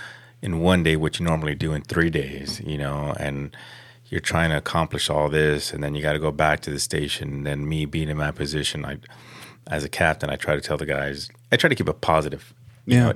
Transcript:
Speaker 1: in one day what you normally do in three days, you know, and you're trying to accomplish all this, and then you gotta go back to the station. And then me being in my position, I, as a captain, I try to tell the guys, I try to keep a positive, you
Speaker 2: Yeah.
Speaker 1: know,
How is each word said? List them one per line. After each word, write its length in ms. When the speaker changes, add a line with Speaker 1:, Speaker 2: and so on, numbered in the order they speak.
Speaker 1:
in 200
one 220
day 120
what 240
you 60
normally 300
do 180
in 80
three 280
days, 560
you 120
know, 420
and 360
you're 120
trying 300
to 60
accomplish 520
all 180
this, 460
and 100
then 120
you 60
gotta 180
go 120
back 300
to 100
the 80
station. 540
And 120
then 220
me 180
being 240
in 80
my 140
position, 540
I, 120
as 160
a 60
captain, 400
I 80
try 180
to 60
tell 160
the 80
guys, 440
I 60
try 100
to 80
keep 140
a 40
positive, 600
you 100
Speaker 2:
Yeah. 100
Speaker 1:
know, 100